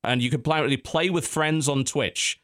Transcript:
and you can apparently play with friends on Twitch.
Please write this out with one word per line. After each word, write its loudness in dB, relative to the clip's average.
and 0
you 0
can 0
apparently 0
play 0
with 0
friends 0
on 2
Twitch. -2